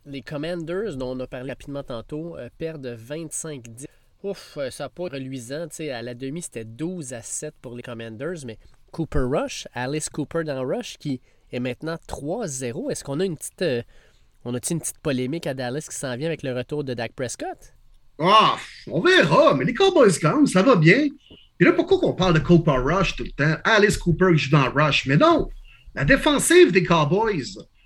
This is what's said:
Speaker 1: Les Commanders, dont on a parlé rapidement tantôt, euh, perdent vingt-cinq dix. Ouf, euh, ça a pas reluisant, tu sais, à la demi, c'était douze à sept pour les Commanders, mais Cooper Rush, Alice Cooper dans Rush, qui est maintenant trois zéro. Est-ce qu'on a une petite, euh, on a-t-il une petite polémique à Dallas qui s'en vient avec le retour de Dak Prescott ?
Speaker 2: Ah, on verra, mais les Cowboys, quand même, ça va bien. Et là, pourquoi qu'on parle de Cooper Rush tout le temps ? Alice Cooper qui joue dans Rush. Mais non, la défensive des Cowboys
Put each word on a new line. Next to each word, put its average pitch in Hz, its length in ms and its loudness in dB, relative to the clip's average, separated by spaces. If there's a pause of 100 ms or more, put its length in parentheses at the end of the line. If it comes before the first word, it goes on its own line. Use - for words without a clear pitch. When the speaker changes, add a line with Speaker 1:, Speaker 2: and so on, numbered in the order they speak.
Speaker 1:
Les 139 160 -12
Commanders, 165 720 -8
dont 127 200 -6
on 127 40 -8
a 127 80 -8
parlé 131 220 -12
rapidement 139 340 -12
tantôt, 151 540 -12
euh, 120 200 -14
perdent 139 400 -10
vingt-cinq 147 720 -12
dix. 120 180 -18 (360)
Ouf, - 340 -12
euh, 135 140 -6
ça - 140 -10
a 139 40 -10
pas - 140 -12
reluisant, 135 640 -10
tu - 80 -16
sais, 156 160 -8
à 117 100 -8
la 120 140 -10
demi, 135 260 -8
c'était 113 240 -12
douze 143 480 -10
à 117 80 -12
sept - 400 -10
pour 120 140 -14
les 120 80 -14
Commanders, 117 600 -10
mais 113 120 -12 (340)
Cooper 143 380 0
Rush, 220 440 -4
Alice 135 360 -4
Cooper 156 340 -6
dans 131 220 -4
Rush, 202 320 -6
qui 135 240 -6 (300)
est 127 80 -6
maintenant 131 380 -6 (100)
trois 180 400 -8
zéro. 135 420 -8
Est-ce - 140 -8
qu'on 139 160 -6
a 190 60 0
une 175 100 -4
petite, - 260 -12
euh, 131 200 -2 (640)
on 120 100 -6
a-t-il 143 200 -4
une 156 60 -2
petite - 180 -10
polémique 135 460 -4
à 143 80 -6
Dallas 131 380 -6
qui - 40 -14
s'en 127 200 -8
vient 143 120 -6
avec 160 140 -6
le 127 140 -6
retour 147 280 -6
de 131 100 -6
Dak 113 200 -6
Prescott ? - 600 -10 (440)
Speaker 2:
Ah, 170 380 4 (320)
on 160 140 -2
verra, 269 540 6
mais 127 100 0
les 254 80 0
Cowboys, 330 480 6
quand 156 160 2
même, 302 100 6
ça 185 160 4
va 240 140 6
bien. 214 320 6 (500)
Et 175 40 8
là, 311 80 8
pourquoi 349 280 2
qu'on 320 140 2
parle 185 200 2
de 160 60 6
Cooper 151 440 4
Rush 170 320 0
tout 127 80 -8
le 107 80 -10
temps ? 151 320 0
Alice 208 340 4
Cooper 180 360 2
qui 151 60 4
joue 131 120 0
dans 139 200 4
Rush. 143 340 2
Mais 131 100 2
non, 311 320 4 (460)
la 113 100 -4
défensive 277 680 6
des 175 120 4
Cowboys 170 600 2 (400)